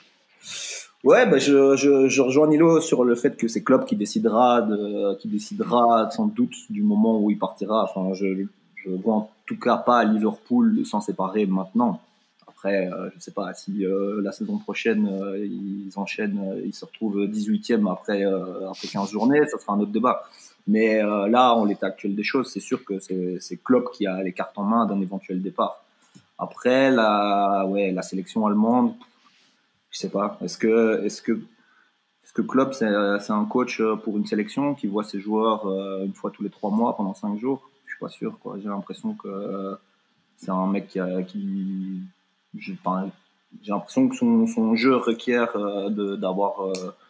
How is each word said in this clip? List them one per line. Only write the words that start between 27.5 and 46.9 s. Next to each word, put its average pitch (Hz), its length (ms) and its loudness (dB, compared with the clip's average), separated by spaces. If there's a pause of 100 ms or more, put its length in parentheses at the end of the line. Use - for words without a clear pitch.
ouais, 98 240 0
la 92 120 -4
sélection 95 440 -4
allemande, 113 480 2 (960)
je - 80 -16
sais 98 100 -6
pas. 101 320 -4
Est-ce 90 160 -8
que, 113 480 4
est-ce 104 160 -6
que, 120 120 -2
est-ce - 1000 -14
que 113 100 -2
Klopp, 131 320 0
c'est, 107 180 0 (260)
c'est 110 140 -6
un 107 120 0
coach, 123 360 -2
euh, 110 160 0
pour 107 200 -6
une 107 80 0
sélection 139 520 -2
qui 107 100 -6
voit 107 160 -2
ses - 180 -10
joueurs, 107 460 0
euh, 95 380 -4
une 98 100 -6
fois - 160 -10
tous - 140 -10
les 98 60 -6
trois - 200 -6
mois 113 260 0
pendant 98 180 -4
cinq 104 260 -6
jours ? 127 280 -6 (180)
Je - 80 -14
suis - 60 -18
pas 98 80 -8
sûr, - 300 -10
quoi. 101 240 -14
J'ai 104 60 -8
l'impression 101 460 -8
que, 107 120 -16
euh, 98 480 -8 (640)
c'est - 160 -12
un 92 180 0
mec 98 160 -4
qui - 140 -6
a, 92 240 -2
qui, 98 800 -6 (540)
j'ai, 196 280 -10
enfin, - 260 -4 (540)
j'ai 101 80 -6
l'impression 127 360 0
que 127 60 -6
son, 117 320 4
son 113 300 0
jeu 127 180 4
requiert, 120 640 0
euh, 101 340 -4
de, 101 240 -2
d'avoir, 98 540 -2
euh, 95 40 -4 (380)